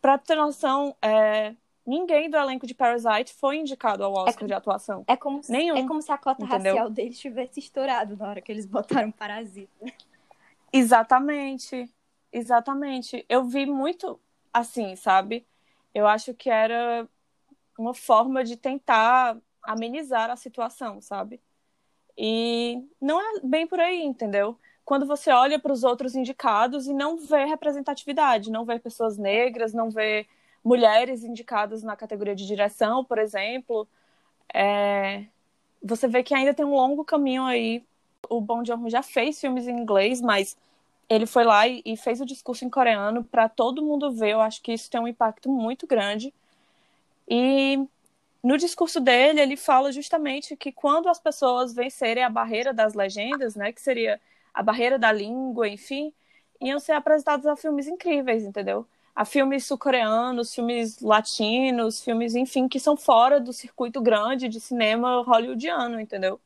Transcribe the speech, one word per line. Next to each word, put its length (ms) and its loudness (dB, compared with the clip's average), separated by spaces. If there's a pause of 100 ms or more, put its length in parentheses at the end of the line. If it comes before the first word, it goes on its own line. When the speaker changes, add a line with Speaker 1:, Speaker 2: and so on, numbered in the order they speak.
Speaker 1:
Pra 160 6
ter 160 -2
noção, 640 -2
é, 540 2 (320)
ninguém 420 0
do 80 -2
elenco 300 -2
de 80 -12
Parasite 600 0
foi 240 -2
indicado 460 -4
ao 120 -2
Speaker 2:
É 60 0
Speaker 1:
Oscar 180 0
Speaker 2:
co-, 80 -8
Speaker 1:
de 40 -4
atuação. 540 -6
Speaker 2:
é 100 2
como 280 -8
se, 80 -12
Speaker 1:
Nenhum, 240 0
Speaker 2:
é 100 -2
como 160 -4
se 80 -10
a 80 -2
cota 260 -4
Speaker 1:
entendeu? 300 0
Speaker 2:
racial 160 0
deles 280 -8
tivesse 420 -10
estourado 560 -4
na 120 -10
hora 140 -10
que 100 -18
eles 140 -10
botaram 460 -2
Parasita. 580 -14 (1000)
Speaker 1:
Exatamente. 1160 2 (440)
Exatamente. 960 -2
Eu 160 2
vi 200 -2
muito 560 -4 (320)
assim, 440 -4
sabe? 500 0 (480)
Eu 120 2
acho 280 2
que 160 -4
era 580 0 (680)
uma 160 -4
forma 500 2
de 120 -8
tentar 840 2 (240)
amenizar 680 -4
a 60 -8
situação, 640 -10
sabe? 400 -12 (760)
E 680 -2 (180)
não 200 0
é 240 -6
bem 220 0
por 120 -4
aí, 240 2
entendeu? 560 -2 (260)
Quando 220 0
você 240 -2
olha 300 6
pros 240 -2
outros 320 0
indicados 720 0
e 40 -4
não 240 -2
vê 280 2
representatividade, 1040 -2
não 140 -4
vê 160 -4
pessoas 360 -4
negras, 560 0
não 180 -2
vê 360 -2 (380)
mulheres 580 4
indicadas 600 -6
na 100 -10
categoria 400 -8
de 120 -10
direção, 580 0
por 140 -2
exemplo, 680 -4 (640)
é... 760 0 (540)
você 280 -2
vê 160 2
que 100 -2
ainda 180 4
tem 140 0
um 80 0
longo 300 2
caminho 400 0
aí. 400 -2 (440)
O 120 -2
Bong 260 -4
Joon-ho 240 -4
já 120 0
fez 380 -2
filmes 280 -4
em 100 -4
inglês, 420 2
mas 360 0 (520)
ele 180 4
foi 180 4
lá 240 8
e, 160 -6
e 120 -6
fez 240 -4
o 60 -6
discurso 380 -10
em 60 -4
coreano 520 2
pra 260 2
todo 360 -2
mundo 280 0
ver. 200 0
Eu 80 2
acho 200 0
que 120 -6
isso 180 -8
tem 100 -2
um 60 -2
impacto 420 -2
muito 380 -2
grande. 480 -2 (960)
E 480 2 (640)
no 140 4
discurso 440 0
dele, 400 6
ele 160 2
fala 360 2
justamente 640 -4
que 160 -10
quando 360 2
as 120 2
pessoas 540 0
vencerem 500 -2
a 60 0
barreira 420 -2
das 220 2
legendas, 600 -4
né, 180 -4
que 100 -18
seria 380 -2 (340)
a 80 -4
barreira 360 2
da 140 6
língua, 560 -2
enfim, 440 -8 (480)
iam 200 -2
ser 120 -2
apresentados 540 2
a 100 2
filmes 300 -4
incríveis, 580 -2
entendeu? 420 -4 (280)
A 100 0
filmes 420 0
sul-coreanos, 880 0
filmes 460 -4
latinos, 1000 2
filmes, 320 -2
enfim, 340 0
que 120 -4
são 160 2
fora 440 6
do 120 -8
circuito 480 -8
grande 480 2
de 120 -8
cinema 600 0
hollywoodiano, 800 0
entendeu? 460 -4